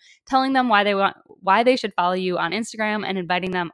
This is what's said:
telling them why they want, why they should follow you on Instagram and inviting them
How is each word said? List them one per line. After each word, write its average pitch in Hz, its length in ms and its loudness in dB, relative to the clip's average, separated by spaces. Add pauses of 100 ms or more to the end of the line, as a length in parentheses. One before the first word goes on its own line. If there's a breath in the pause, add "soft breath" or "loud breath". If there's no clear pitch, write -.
(280 soft breath)
telling 262 240 2
them 254 160 2
why 202 160 4
they 202 100 2
want, 196 220 0 (100)
why 190 380 0
they 254 100 4
should 226 200 -6
follow 180 200 0
you 185 240 -2
on 165 140 -2
Instagram 214 520 -4
and 190 140 -4
inviting 180 320 -2
them 175 240 -4